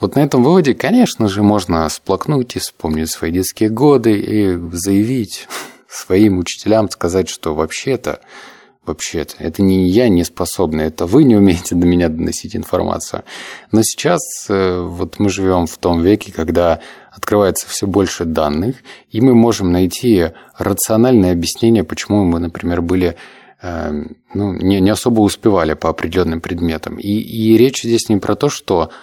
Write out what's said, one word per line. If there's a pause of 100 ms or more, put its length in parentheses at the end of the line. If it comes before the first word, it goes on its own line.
Вот
на
этом
выводе,
конечно
же,
можно
сплакнуть
и
вспомнить
свои
детские
годы
и (140)
заявить (400)
своим
учителям,
сказать,
что
вообще-то, (640)
вообще-то,
это
не
я
не
способна,
это
вы
не
умеете
до
меня
доносить
информацию. (480)
Но
сейчас, (300)
э,
вот
мы
живем
в
том
веке,
когда (300)
открывается
все
больше
данных, (340)
и
мы
можем
найти (260)
рациональное
объяснение,
почему
мы,
например,
были, (460)
э, (300)
ну,
не,
не
особо
успевали
по
определенным
предметам.
И,
и
речь
здесь
не
про
то,
что (120)